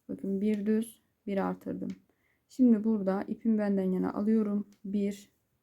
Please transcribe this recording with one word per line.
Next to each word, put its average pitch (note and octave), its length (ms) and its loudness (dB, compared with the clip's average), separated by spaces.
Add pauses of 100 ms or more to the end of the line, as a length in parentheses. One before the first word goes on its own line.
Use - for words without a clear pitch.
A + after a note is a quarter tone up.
Bakın F#3+ 320 -4
bir G#3 240 0
düz, A3 360 -2 (260)
bir G3 100 -2
artırdım. F#3 520 -6 (600)
Şimdi A#3 340 4
burada G3+ 440 0
ipim A3+ 300 0
benden G3 340 0
yana F#3 220 0
alıyorum. G#3 540 0 (180)
Bir, G3+ 460 -4 (320)